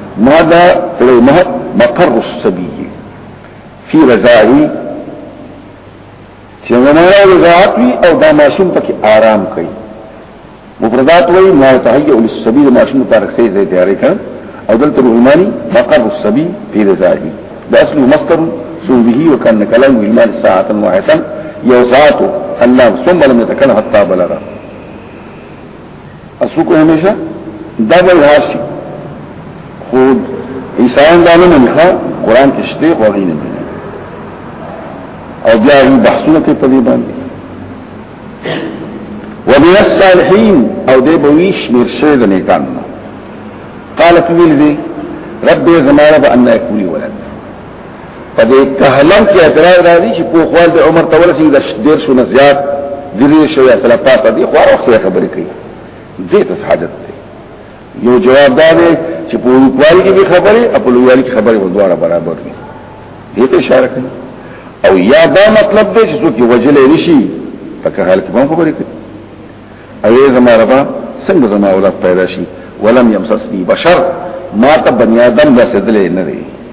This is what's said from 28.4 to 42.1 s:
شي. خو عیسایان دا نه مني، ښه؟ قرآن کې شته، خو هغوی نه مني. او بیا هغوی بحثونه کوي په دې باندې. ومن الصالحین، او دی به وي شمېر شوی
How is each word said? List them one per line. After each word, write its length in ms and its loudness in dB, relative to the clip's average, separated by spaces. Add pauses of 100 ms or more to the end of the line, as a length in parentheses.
شي. 80 -8 (1300)
خو 60 0 (800)
عیسایان 440 4
دا 120 4
نه 220 4
مني، 100 4 (100)
ښه؟ 100 4 (380)
قرآن 260 2
کې 180 -8
شته، 260 -2
خو 80 -2
هغوی 220 0
نه 80 -4
مني. 280 -10 (1800)
او 140 2
بیا 220 2
هغوی 180 4
بحثونه 400 2
کوي 140 0
په 140 -2
دې 200 2
باندې. 280 -4 (2250)
ومن 360 4
الصالحین، 880 2 (200)
او 100 4
دی 180 2
به 120 0
وي 240 2
شمېر 340 -2 (140)
شوی 160 2